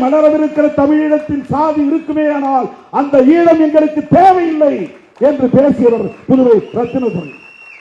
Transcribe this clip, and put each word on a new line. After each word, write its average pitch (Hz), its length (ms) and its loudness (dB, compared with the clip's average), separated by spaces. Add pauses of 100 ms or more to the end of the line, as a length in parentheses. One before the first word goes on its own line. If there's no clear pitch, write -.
மலரவிருக்கிற 302 640 0 (140)
தமிழீழத்தில் 302 720 -2
சாதி 302 360 -2
இருக்குமே 302 380 -4 (100)
ஆனால் 269 320 -2 (320)
அந்த 285 140 -2 (220)
ஈழம் 339 300 2
எங்களுக்கு 302 360 0 (140)
தேவையில்லை 330 580 2 (520)
என்று 262 260 0
பேசியவர் 240 540 2 (200)
புதுவை 254 280 4 (220)
ரத்தினதுரை. 233 520 -6 (520)